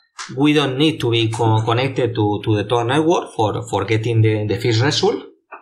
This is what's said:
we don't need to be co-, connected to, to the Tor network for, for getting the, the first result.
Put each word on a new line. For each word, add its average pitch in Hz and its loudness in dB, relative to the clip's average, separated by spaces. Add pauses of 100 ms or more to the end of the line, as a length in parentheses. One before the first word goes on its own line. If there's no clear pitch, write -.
(360)
we 143 2
don't 143 0
need 147 2
to 120 0
be 117 2
co-, 110 2
connected 117 0
to, 104 0
to 110 0
the 101 0
Tor 120 0
network 156 0
for, 110 -2
for 98 -2
getting 110 0
the, 107 2
the 104 -2
first 117 0
result. 151 0 (380)